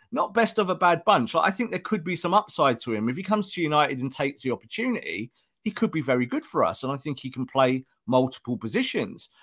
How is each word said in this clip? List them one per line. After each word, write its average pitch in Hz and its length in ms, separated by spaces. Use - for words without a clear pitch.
not 220 240
best 226 240
of 185 100
a 180 60
bad 170 280
bunch. 151 300
Like, - 140
I 202 40
think 233 200
there 180 80
could 180 240
be 175 120
some 175 200
upside 147 460
to 117 120
him. 110 160
If 127 80
he 190 60
comes 202 300
to 180 100
United 147 360
and 131 120
takes 139 320
the 127 80
opportunity, 120 800
he 220 80
could - 200
be 160 100
very 127 260
good 294 160
for 139 200
us. 85 200
And 131 100
I - 20
think 139 220
he 131 140
can 131 160
play 131 380
multiple 127 500
positions. 139 720